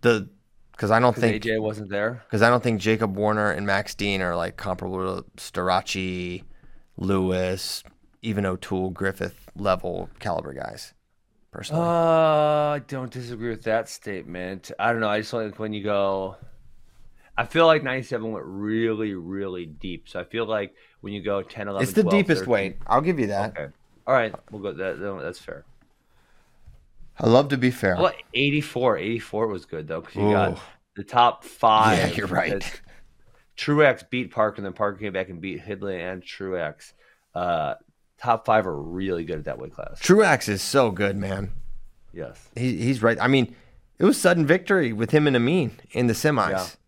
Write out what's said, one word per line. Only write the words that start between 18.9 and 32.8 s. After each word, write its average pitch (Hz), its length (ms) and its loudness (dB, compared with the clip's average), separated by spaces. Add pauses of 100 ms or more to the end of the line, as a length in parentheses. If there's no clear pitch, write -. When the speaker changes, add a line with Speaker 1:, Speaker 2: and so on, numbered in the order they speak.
Speaker 2:
really 92 520 -8
deep. 80 420 -12
So - 120 -10
I 90 40 -8
feel 113 220 -6
like 104 280 -4 (280)
when 101 100 -10
you 101 100 -10
go 101 200 -2
ten, 104 260 -10
eleven, 98 160 -2
Speaker 1:
It's 120 80 -6
the 220 100 4
Speaker 2:
twelve, 185 140 4
Speaker 1:
deepest 175 240 4
Speaker 2:
thirteen. 113 120 0
Speaker 1:
weight. 98 240 0 (100)
I'll 123 160 4
give 165 180 0
you 107 80 2
that. 101 300 -2
Speaker 2:
Okay. 71 140 -10 (340)
All 127 80 2
right. 113 200 2 (160)
We'll 101 120 -12
go. 98 100 -6
That, 80 280 -6
that, 98 220 -8
that's 87 160 -8
fair. - 260 -16 (1500)
Speaker 1:
I 117 100 2
love 131 200 6
to 139 80 0
be 127 140 2
fair. 95 260 0
Speaker 2:
Well, 175 160 2 (220)
eighty-four. 131 640 0
Eighty-four 110 480 -4
was 98 200 -6
good, 78 200 -10
though, 80 160 -8
'cause - 140 -20
you 101 160 2
got 90 200 2
Speaker 1:
Ooh. - 80 -10 (360)
Speaker 2:
the 101 80 -10
top 120 400 2
five. 110 540 4
Speaker 1:
Yeah, - 180 0
you're 98 100 -4
right. 90 280 0
Speaker 2:
Because - 260 -8 (760)